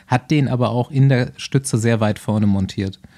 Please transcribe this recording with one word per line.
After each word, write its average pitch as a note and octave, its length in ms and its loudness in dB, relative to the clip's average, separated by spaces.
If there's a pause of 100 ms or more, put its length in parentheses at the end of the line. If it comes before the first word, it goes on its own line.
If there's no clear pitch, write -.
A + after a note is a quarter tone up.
hat - 240 -2
den D3 160 2
aber A#2+ 240 -2
auch A#2+ 220 -4
in C3+ 160 4
der B2 280 0
Stütze - 420 -2
sehr A#2 200 2
weit G#2+ 220 0
vorne G#2+ 260 0
montiert. G2 540 -2 (160)